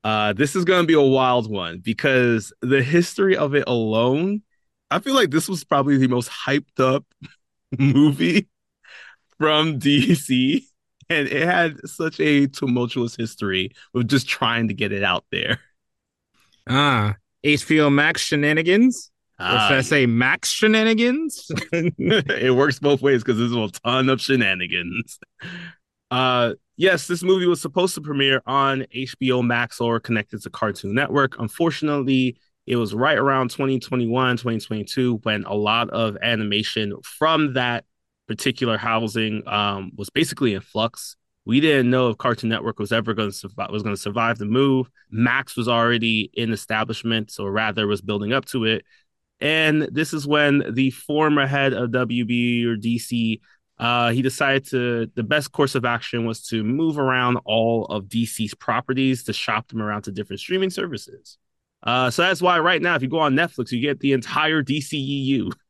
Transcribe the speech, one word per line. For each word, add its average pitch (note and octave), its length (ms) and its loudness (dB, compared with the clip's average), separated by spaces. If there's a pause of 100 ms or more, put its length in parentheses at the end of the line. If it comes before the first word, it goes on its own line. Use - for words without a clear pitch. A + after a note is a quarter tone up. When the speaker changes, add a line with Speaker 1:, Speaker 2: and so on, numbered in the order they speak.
Speaker 1:
Uh, G#2+ 300 0
this C#3+ 220 0
is F3+ 100 0
gonna F3+ 200 4
be D#3+ 80 4
a D3+ 80 6
wild B2+ 480 4
one F2+ 300 -6
because A#2+ 720 2 (100)
the C3 220 2
history F3 540 2
of C#3+ 180 0
it C#3+ 120 2
alone, B2 720 0 (500)
I D3+ 80 0
feel C4+ 160 -2
like G3+ 160 4
this D#3 160 0
was F#3 160 -6
probably C#3 340 2
the C3 100 4
most B2 220 0
hyped - 500 -4
up C3 260 2 (360)
<laughs> - 380 -14
movie D3 680 4 (920)
from D#3 400 2
D C#3+ 340 4
C, C3 540 0 (420)
and D3+ 180 0
it D#3+ 200 0
had E3+ 300 0 (100)
such - 320 -6
a D3 280 4
tumultuous B2 680 -2
history F#2+ 560 -4 (220)
with A#2+ 140 -2
just C3+ 200 0
trying A#2 400 0
to G#2 60 -2
get G2+ 180 -4
it G2+ 120 -2
out F#2 280 -2
there. - 280 -4 (1080)
Speaker 2:
Ah, B2 480 2 (280)
H D3 240 2
B D#3 140 4
O D3 80 6
Max D3 320 2
shenanigans? E3 880 2 (320)
Or F2+ 60 -10
should G2+ 280 2
I C3+ 60 4
Speaker 1:
Ah, - 20 0
Speaker 2:
say C3+ 240 2
Max B2 460 2
shenanigans? A3+ 1040 2
<laughs> - 100 -8
Speaker 1:
<laughs> - 80 -8
It D#3+ 800 0
works C#3 220 2
both C#3+ 240 2
ways C3 220 4
'cause A2+ 160 0
there's A#2 120 0
a A2 180 -2 (140)
ton C3 260 0
of C3 120 0
shenanigans. F#2 960 -2 (960)
Uh, B2+ 420 2 (240)
yes, F3 300 2
this F3 160 -4
movie F#3 240 4
was F3 120 2
supposed F3+ 360 0
to E3 60 -8
premiere C#3 440 0
on C3+ 460 0
H C3 260 -10
B C3 140 0
O B2 100 4
Max A#2+ 400 -2
or A#2 180 0
connected A2 440 -4
to - 80 -14
Cartoon G2+ 420 -4
Network. C3+ 460 0
Unfortunately, C3+ 1000 0 (300)
it B2 80 -2
was G#2+ 180 -2
right C3 240 0
around C3 320 0
twenty C3+ 300 -2
twenty-one, B2 580 0
twenty A#2 220 -4
twenty-two A#2 640 -4
when G#2+ 220 -2
a G2+ 100 -6
lot G#2+ 340 0
of A2 320 -2
animation G#2+ 800 -2
from D#3 520 0
that B2 320 -2 (420)
particular A#2 500 -2
housing, A2 680 -2
um, G2+ 480 -2
was G2+ 160 -12
basically C#3 420 -2
in F#2 80 -6
flux. - 540 -6 (300)
We B2+ 160 2
didn't C#3 280 4
know B2+ 200 4
if A2 100 -4
Cartoon A#2 300 -2
Network A2+ 280 -4
was G#2 140 -4
ever A2+ 240 0
gonna G#2+ 140 -2
survi-, G2+ 420 -10
was G#2 100 -4
gonna G2+ 160 -4
survive A2+ 400 -2
the G#2 80 -8
move. C3 460 2 (180)
Max A#2+ 480 -2
was A#2 100 -4
already A#2 680 2
in A#2 160 -4
establishment, A2+ 880 -4
or G2+ 120 -6
rather G#2+ 360 -2
was G2+ 140 -2
building G#2 320 -4
up C3 140 -2
to A2+ 180 -2
it. A2 200 -2 (540)
And D3+ 520 0
this D#3 220 -4
is C#3+ 140 -6
when C#3+ 440 4
the C3 200 0
former D3+ 560 0
head C#3 260 0
of A#2 180 -4
W A#2+ 340 0
B A#2+ 380 0
or A#2 120 0
D A#2 240 -2
C, A2+ 420 -2 (380)
uh, A#2+ 320 2
he B2 100 0
decided C3+ 460 0
to, A#2+ 480 -2
the A#2 80 -4
best C#3+ 280 -2
course C#3 220 0
of B2 100 -2
action A#2 440 -2
was A2+ 220 -8
to A2+ 140 -2
move D3 360 -2
around B2+ 440 2
all A2+ 420 0
of G2 220 -8
D A2+ 200 -2
C's - 260 -6
properties B2+ 720 -2
to A2 100 -8
shop - 360 -4
them A2+ 120 -8
around G#2 220 -4
to G#2 80 -10
different G2 300 -10
streaming F#3+ 280 -2
services. - 680 -10 (420)
Uh, B2+ 300 0
so E3+ 100 -2
that's F#3 180 2
why F3 200 2
right E3 240 0
now, F3 100 0
if C#3 80 0
you D#3+ 60 -4
go D3+ 100 -4
on D3 160 2
Netflix, D#3 380 -2
you A#2+ 100 -4
get C#3 180 -2
the C#3 140 2
entire D3+ 480 0
D D3 180 -2
C D3 180 -8
E C#3 240 -4 (180)
U. F#2+ 120 -4 (180)